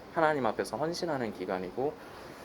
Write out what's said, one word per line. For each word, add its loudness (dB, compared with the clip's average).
하나님 6
앞에서 0
헌신하는 0
기간이고, -2